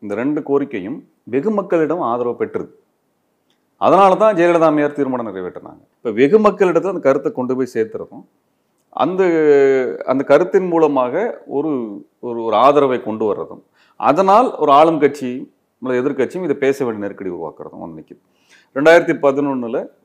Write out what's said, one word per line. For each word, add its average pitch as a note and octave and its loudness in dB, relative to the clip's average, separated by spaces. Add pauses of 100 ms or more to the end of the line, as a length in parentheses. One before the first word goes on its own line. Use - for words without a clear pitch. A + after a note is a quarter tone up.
இந்த G2+ -8
ரெண்டு C#3+ -4
கோரிக்கையும் C3+ -6 (200)
வெகு C#3 -4
மக்களிடம் F3+ -2
ஆதரவு A#2+ -4
பெற்றது. G#2 -8 (1000)
அதனால F#3 4
தான் E3+ 2
ஜெயலலிதா E3+ 2
அம்மையார் D3+ 2
தீர்மானம் B2+ -6
நிறைவேற்றினாங்க. F2 -12 (140)
இப்ப B2 -8
வெகு C#3+ 4
மக்களிடத்துல F#3+ 2
அந்த F#3 -6
கருத்தை C#3 0
கொண்டு B2+ -4
போய் B2+ -6
சேர்த்துறதும், G#2 -8 (640)
அந்த, F#3 -2 (840)
அந்த C3+ 0
கருத்தின் F3+ 2
மூலமாக D#3+ -2
ஒரு, B2+ -6 (180)
ஒரு, A#2 -8
ஒரு A2 0
ஆதரவை C3+ 4
கொண்டு G#2+ -4
வர்றதும், - -12 (340)
அதனால் G3 2
ஒரு D3 2
ஆளும் D#3+ 6
கட்சி C3+ -2 (300)
அல்லது B2+ -2
எதிர்க்கட்சியும் C3+ -4
இதை D3 -2
பேச C3+ -2
வேண்டிய A2 -6
நெருக்கடி G2+ -10
உருவாக்குறதும் E2 -14
வந்து E2+ -16
நிக்குது. - -20 (540)
ரெண்டாயிரத்தி D#3+ 4
பதினொன்னுல C#3 -2 (180)